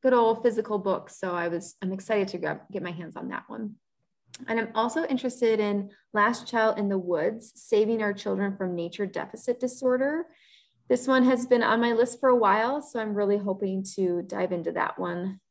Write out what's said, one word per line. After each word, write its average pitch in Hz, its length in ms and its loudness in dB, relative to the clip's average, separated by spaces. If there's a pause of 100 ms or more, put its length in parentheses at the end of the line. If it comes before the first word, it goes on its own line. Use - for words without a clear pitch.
good 262 100 4
old 226 300 4
physical 214 360 0
book. 190 300 -2
So 185 260 -6
I 175 140 -2
was, 170 320 -6
I'm 190 120 -4
excited 196 360 -2
to 180 100 -8
grab, 151 220 -6 (120)
get 185 100 -6
my 175 80 -8
hands 165 260 -12
on - 120 -10
that - 180 -8
one. 214 300 -10 (720)
And 226 100 -2
I'm 220 160 -4
also 240 300 0
interested 247 560 0
in 208 300 0 (220)
Last 214 360 2
Child 220 300 2
in 202 100 -2
the 196 100 0
Woods: 175 560 -2
Saving 220 480 2
Our 202 100 0
Children 196 440 -2
from 180 180 -4
Nature 175 320 -4
Deficit 220 540 -6
Disorder. 262 680 0 (600)
This 247 180 2
one 262 180 6
has 254 220 4
been 240 160 4
on 226 180 4
my 240 120 2
list 233 260 2
for 269 100 4
a 247 80 6
while, 226 460 4
so - 160 -8
I'm 214 160 -4
really 202 240 2
hoping 196 460 -2 (100)
to 175 280 0
dive 185 280 -4
into 170 220 -4
that - 260 -2
one 180 400 -6 (120)